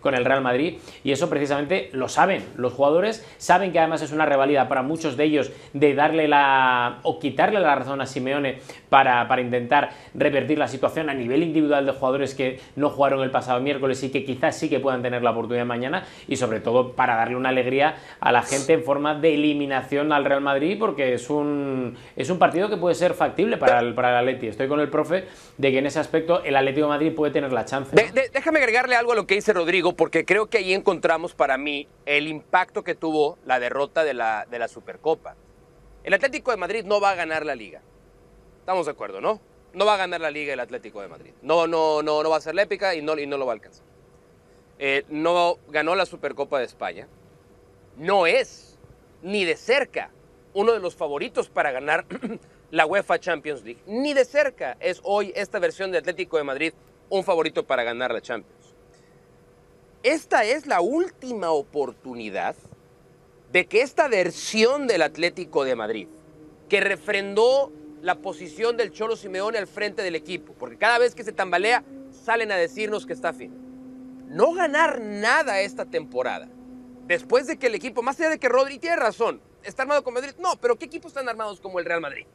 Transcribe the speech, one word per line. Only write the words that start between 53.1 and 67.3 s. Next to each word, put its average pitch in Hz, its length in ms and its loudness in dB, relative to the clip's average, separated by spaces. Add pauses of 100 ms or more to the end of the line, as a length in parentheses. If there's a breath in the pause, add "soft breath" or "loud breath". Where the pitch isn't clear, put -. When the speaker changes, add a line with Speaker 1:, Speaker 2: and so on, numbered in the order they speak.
Speaker 2:
Champions 147 420 -6
League. 117 240 -16
Ni 262 280 -4
de 262 100 4
cerca 254 560 -2
es 180 240 -4
hoy 202 320 -2
esta 202 220 -6
versión 185 340 -2
de 175 60 0
Atlético 165 400 -4
de 147 60 -2
Madrid 139 280 -4 (380)
un 196 140 0
favorito 160 420 0
para 123 180 0
ganar 120 280 -4
la 107 100 -6
Champions. - 520 -12 (1300 soft breath)
Esta 285 420 2
es 269 220 -2
la 208 140 0
última 247 720 -4
oportunidad 123 1040 -6 (960)
de 180 140 2
que 214 160 2
esta 294 260 0
versión 220 800 0
del 190 160 2
Atlético 156 640 -2
de 127 120 0
Madrid, 107 320 -6 (600)
que 202 120 2
refrendó 202 920 0 (300)